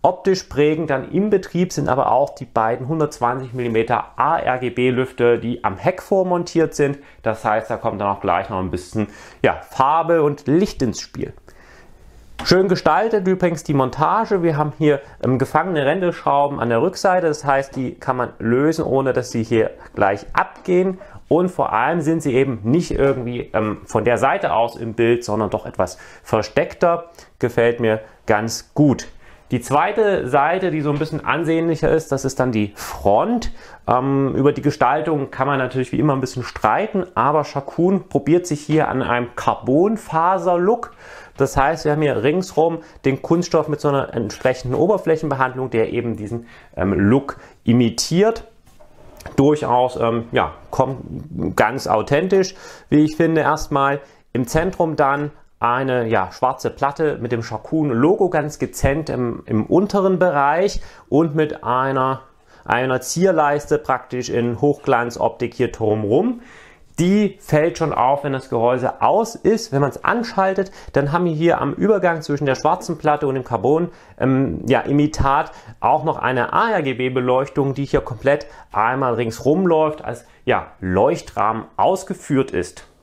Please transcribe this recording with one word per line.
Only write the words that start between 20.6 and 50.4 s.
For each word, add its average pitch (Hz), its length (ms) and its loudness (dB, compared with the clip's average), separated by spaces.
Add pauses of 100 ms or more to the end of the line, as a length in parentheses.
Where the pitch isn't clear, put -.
Und 180 220 2
vor - 220 -2
allem 143 300 0
sind 160 200 0
sie 139 120 -2
eben 131 280 0
nicht 151 300 0
irgendwie, 123 640 -2
ähm, 107 320 -2
von 107 180 -2
der 117 140 2
Seite 143 340 0
aus 113 240 0
im 113 160 -8
Bild, 120 320 2
sondern 104 240 -2
doch - 160 -4
etwas - 340 -4 (240)
versteckter. 170 840 0 (320)
Gefällt 117 420 0
mir 110 220 0 (240)
ganz 110 480 -2
gut. 143 340 2 (440)
Die - 80 -2
zweite 196 680 0
Seite, 160 440 0
die 156 80 -2
so 147 100 -2
ein 147 80 0
bisschen 151 260 -6
ansehnlicher 160 640 0
ist, 156 220 0
das 135 140 -2
ist 139 160 -4
dann 127 120 2
die 104 220 -2
Front. 196 800 0 (340)
Ähm, 135 480 2
über 139 180 2
die 143 80 -4
Gestaltung 143 720 0
kann 135 160 -2
man 139 120 2
natürlich 127 340 -2
wie 143 80 0
immer 147 140 4
ein 135 60 -2
bisschen 127 220 -4
streiten, 175 720 -2
aber 143 300 2
Shokun 175 640 -2
probiert 170 380 0
sich 147 140 -4
hier 151 280 0
an 131 140 -2
einem 120 340 -2
Carbonfaser-Look. 175 1600 0 (440)
Das 135 200 0
heißt, 147 280 0
wir 151 80 2
haben 156 100 0
hier 113 220 0
ringsrum 165 540 0 (260)
den 135 180 0
Kunststoff 165 460 0
mit 147 120 -4
so 151 80 0
einer 139 260 0
entsprechenden 123 600 -2
Oberflächenbehandlung, 139 960 0
der 110 220 0
eben 117 240 -2
diesen, 110 320 -10 (260)
ähm, 95 200 0
Look 107 420 2 (260)
imitiert. 127 840 2 (880)
Durchaus, 131 640 2
ähm, 117 320 0
ja, 113 220 0 (180)